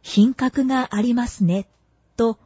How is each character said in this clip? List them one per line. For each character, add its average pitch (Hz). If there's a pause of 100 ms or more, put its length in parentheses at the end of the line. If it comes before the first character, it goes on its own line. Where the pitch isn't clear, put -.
品 233
格 262
が 262
あ 208
り 240
ま 240
す -
ね」 185 (500)
と 226